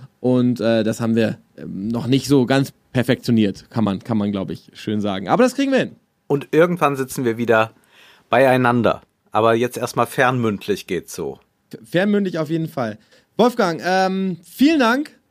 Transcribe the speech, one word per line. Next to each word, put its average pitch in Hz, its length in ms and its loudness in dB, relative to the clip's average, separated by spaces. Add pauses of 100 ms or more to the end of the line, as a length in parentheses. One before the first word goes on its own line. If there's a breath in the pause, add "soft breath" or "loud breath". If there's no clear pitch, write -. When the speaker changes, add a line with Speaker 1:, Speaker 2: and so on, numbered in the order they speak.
(220 soft breath)
Speaker 1:
und, 123 400 0
äh, 113 240 2
das 113 160 -4
haben 113 140 -2
wir, 113 240 0 (180)
ähm, 90 320 -10
noch 117 180 -6
nicht 135 200 0
so 135 180 4
ganz 135 260 0 (220)
perfektioniert, 117 760 0
kann 113 140 -2
man, 98 160 -2
kann 113 180 -4
man, 104 140 -2
glaube 92 220 -6
ich, - 200 -16
schön 107 280 -6
sagen. 98 260 -6
Aber 165 160 2
das 247 120 0
kriegen 269 180 -2
wir 254 60 2
hin. 120 160 -4 (320)
Speaker 2:
Und 143 240 -2
irgendwann 156 440 2
sitzen 131 300 -6
wir 113 120 0
wieder 113 340 2 (580 soft breath)
beieinander. 123 720 2 (320)
Aber 113 200 4
jetzt 120 240 -2
erstmal 117 300 -2
fernmündlich 113 800 -2
geht's 85 260 -6
so. 69 260 -10 (340)
Speaker 1:
F-, - 160 -20
fernmündlich 196 500 -2
auf 151 100 -6
jeden 160 200 -4
Fall. 110 280 -8 (380 soft breath)
Wolfgang, 196 480 0
ähm, 190 600 0
vielen 302 360 2
Dank 254 320 0 (200)